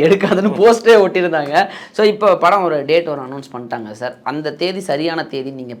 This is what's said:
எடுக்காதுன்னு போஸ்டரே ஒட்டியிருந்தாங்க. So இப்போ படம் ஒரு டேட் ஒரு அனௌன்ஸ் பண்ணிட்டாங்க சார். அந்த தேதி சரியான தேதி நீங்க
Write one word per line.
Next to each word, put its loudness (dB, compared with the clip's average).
எடுக்காதுன்னு 2
போஸ்டரே 6
ஒட்டியிருந்தாங்க. -2
So 0
இப்போ 0
படம் 4
ஒரு 0
டேட் 2
ஒரு -6
அனௌன்ஸ் -14
பண்ணிட்டாங்க -10
சார். -8
அந்த -6
தேதி -4
சரியான -4
தேதி -8
நீங்க -14